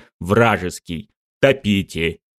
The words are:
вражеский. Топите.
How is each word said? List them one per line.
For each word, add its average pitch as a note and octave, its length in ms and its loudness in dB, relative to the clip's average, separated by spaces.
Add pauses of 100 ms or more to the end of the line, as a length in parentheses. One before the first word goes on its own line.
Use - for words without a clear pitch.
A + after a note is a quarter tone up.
(200)
вражеский. F2+ 880 -2 (320)
Топите. G#2 800 0 (200)